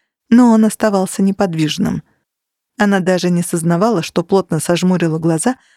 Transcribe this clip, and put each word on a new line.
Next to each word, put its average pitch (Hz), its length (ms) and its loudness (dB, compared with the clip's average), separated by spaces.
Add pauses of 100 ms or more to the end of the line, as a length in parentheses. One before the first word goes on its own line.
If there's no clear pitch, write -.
(300)
но 240 220 6
он 220 120 4
оставался 202 580 -2
неподвижным. 170 840 -2 (720)
Она 202 220 2
даже 180 300 0
не 175 120 0
сознавала, 170 640 -2
что - 180 -4
плотно 180 380 -2
сожмурила 175 580 0
глаза, 165 380 -2 (200)